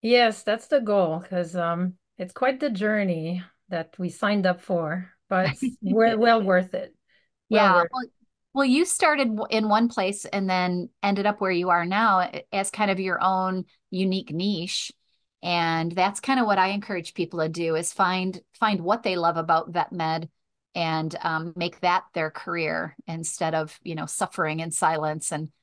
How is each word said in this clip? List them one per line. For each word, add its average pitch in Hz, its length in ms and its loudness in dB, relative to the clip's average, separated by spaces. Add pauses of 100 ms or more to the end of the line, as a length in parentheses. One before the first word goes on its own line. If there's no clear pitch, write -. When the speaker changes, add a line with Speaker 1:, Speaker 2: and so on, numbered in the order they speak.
Speaker 1:
Yes, 233 420 4
that's 220 240 -2
the 285 140 4
goal, 185 400 2
'cause, 175 340 -4
um, 175 420 -2 (200)
it's 185 160 -10
quite 262 260 0
the 294 100 0
journey 185 720 -2 (280)
that 165 280 -8
we 180 120 -4
signed 202 360 0
up 180 140 2
for, 175 540 -4 (160)
but 185 260 0
Speaker 2:
<laughs> - 260 -4
Speaker 1:
we're 220 360 4
well 226 240 6
worth 185 320 2
it. - 200 -8 (560)
Well 214 160 6
Speaker 2:
Yeah. 190 80 6
Speaker 1:
worth 175 120 6
it. 170 80 -8
Speaker 2:
Well, 254 120 -6 (480)
well, 277 120 2
you 277 200 4
started 277 500 2
w-, 208 140 -4
in 220 180 0
one 220 220 4
place 202 360 -4
and 196 240 -2
then 180 400 0 (140)
ended 202 220 0
up 208 160 0
where 190 100 0
you 180 180 0
are 170 160 4
now 190 360 2
a-, - 340 -6
as 196 160 -2
kind 214 180 0
of 185 100 0
your 185 220 -2
own 185 440 0 (240)
unique 190 420 -2
niche. 180 600 -4 (520)
And 170 480 0
that's 185 300 0
kinda 262 240 0
what 202 120 2
I 190 120 4
encourage 202 440 -6
people 165 280 -4
to 160 80 0
do, 165 260 -2
is 170 160 -2
find, 185 500 -2 (120)
find 208 280 0
what 208 220 -2
they 185 140 -2
love 170 180 2
about 165 360 0
vet 165 200 -2
med 160 380 -2 (460)
and, 160 460 0
um, 165 360 -4
make 170 240 -4
that 180 320 2
their 156 180 -2
career 165 640 -4 (100)
instead 165 480 -4
of, 160 300 -4
you 165 120 -8
know, 156 100 -6
suffering 160 560 -4
in 165 100 -6
silence 156 640 -2
and 156 180 -8 (120)